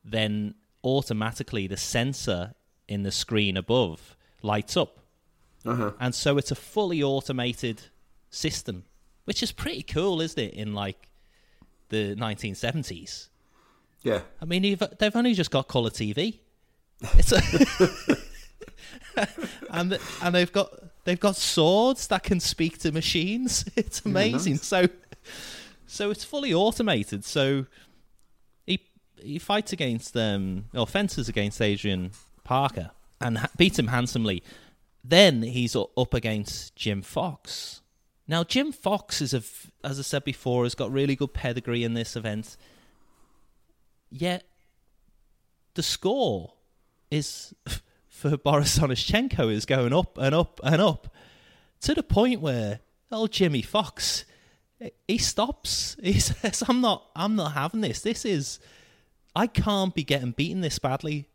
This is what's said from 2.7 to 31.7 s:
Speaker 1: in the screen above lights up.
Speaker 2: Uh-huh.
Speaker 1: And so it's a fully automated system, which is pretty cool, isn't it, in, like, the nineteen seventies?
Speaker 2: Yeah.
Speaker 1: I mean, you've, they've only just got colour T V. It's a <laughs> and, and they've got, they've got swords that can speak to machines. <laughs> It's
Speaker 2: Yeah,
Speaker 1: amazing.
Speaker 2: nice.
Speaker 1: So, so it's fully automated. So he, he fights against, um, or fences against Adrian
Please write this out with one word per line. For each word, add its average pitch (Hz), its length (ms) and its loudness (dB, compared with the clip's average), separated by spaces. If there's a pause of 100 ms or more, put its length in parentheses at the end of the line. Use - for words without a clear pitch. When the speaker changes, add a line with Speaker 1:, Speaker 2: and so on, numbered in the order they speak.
Speaker 1:
in 101 160 -4
the 98 80 -2
screen 101 460 0
above 95 580 0 (260)
lights 104 360 -2
up. - 220 -2 (680)
Speaker 2:
Uh-huh. 120 340 -2
Speaker 1:
And 123 160 -2
so 143 220 2
it's 139 140 -2
a 143 40 -2
fully 175 480 -2
automated 127 760 -2 (500)
system, - 520 -6 (420)
which - 180 -2
is 233 80 -2
pretty - 320 -8
cool, 175 380 -2
isn't 165 220 -6
it, - 120 -8
in, 104 180 -8
like, 101 360 -8 (800)
the 104 260 -2
nineteen 107 400 -6
seventies? 123 720 -8 (760)
Speaker 2:
Yeah. 107 180 0 (200)
Speaker 1:
I 160 40 -10
mean, 175 180 0
you've, 196 180 2 (180)
they've 214 160 2
only 240 200 4
just 180 160 0
got 135 160 0
colour 117 240 0
T 107 220 -4
V. 185 280 -2 (720)
It's - 160 12
a - 880 4
<laughs> - 0 - (1500)
and, 175 280 -2 (240)
and 175 140 0
they've 175 160 4
got, 202 200 0 (320)
they've 180 160 0
got 196 160 2
swords 208 720 4
that 185 160 0
can 185 160 2
speak - 400 -2
to 160 120 0
machines. 185 800 -2
<laughs> - 40 -20
It's - 300 -2
Speaker 2:
Yeah, 220 60 0
Speaker 1:
amazing. 190 420 0
Speaker 2:
nice. - 120 -4
Speaker 1:
So, 180 220 4 (1000)
so 208 260 -4
it's 208 120 -6
fully 277 300 -4
automated. 175 720 0
So 135 400 0 (1000)
he, 185 140 -2 (420)
he 147 180 -8
fights 214 340 -2
against, 127 420 -4
um, 98 580 0
or 120 140 0
fences 190 420 -2
against 101 320 -2
Adrian 98 500 0 (320)